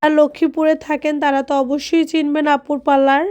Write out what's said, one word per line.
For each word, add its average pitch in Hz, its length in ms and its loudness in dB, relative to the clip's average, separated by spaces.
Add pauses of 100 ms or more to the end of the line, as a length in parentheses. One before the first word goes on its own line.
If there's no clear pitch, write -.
আর 302 100 2
লক্ষ্মীপুরে 311 640 2
থাকেন 302 440 -6
তারা 277 220 0
তো 269 120 -4
অবশ্যই 277 500 -2
চিনবেন 302 440 -2
আপুর 285 320 -2
পার্লার। 277 520 2